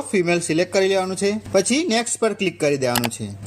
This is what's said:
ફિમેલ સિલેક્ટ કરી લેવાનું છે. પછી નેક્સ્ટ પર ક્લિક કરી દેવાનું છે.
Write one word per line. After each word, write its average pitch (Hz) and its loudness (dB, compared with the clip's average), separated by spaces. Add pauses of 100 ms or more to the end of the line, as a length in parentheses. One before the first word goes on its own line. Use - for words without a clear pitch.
(120)
ફિમેલ 175 2
સિલેક્ટ 175 0
કરી 196 4
લેવાનું 185 0
છે. 202 2 (220)
પછી 233 2 (120)
નેક્સ્ટ 233 -2
પર 220 2
ક્લિક 175 -2
કરી 143 2
દેવાનું 120 0
છે. 110 -8 (200)